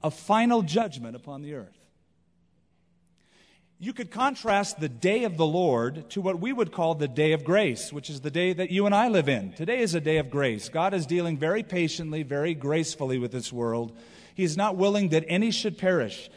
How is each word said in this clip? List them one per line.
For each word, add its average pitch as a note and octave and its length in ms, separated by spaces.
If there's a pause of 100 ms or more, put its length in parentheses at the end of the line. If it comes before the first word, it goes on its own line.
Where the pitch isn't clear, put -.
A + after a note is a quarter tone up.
of D#3 100
final A3+ 480
judgment D3 540
upon C#3 260
the D3 140
earth. G#2 240 (2000)
You G#3 120
could A#3 200
contrast G#3 680
the D#3 80
day F3+ 360
of G3+ 120
the D#3+ 120
Lord D3 640
to G3 100
what F#3 180
we A#3 140
would A3+ 180
call E3 220
the D3 140
day D3+ 240
of D#3 120
grace, E3 480
which C#3+ 160
is C#3 140
the D3 80
day F3+ 240
that F3+ 160
you F#3+ 160
and G3+ 80
I G#3+ 140
live F#3 200
in. G2+ 260
Today G#3+ 260
is G3 160
a E3+ 40
day D#3 180
of C#3+ 120
grace. B2+ 400
God F3+ 240
is E3 140
dealing E3+ 320
very F#3 240
patiently, D#3+ 580
very C#3+ 320
gracefully C#3+ 640
with A#2+ 140
this B2 200
world. A#2 460 (380)
He F#3+ 80
is D#3 120
not G3 220
willing G3+ 320
that D#3+ 180
any F#3+ 220
should - 300
perish. E3+ 580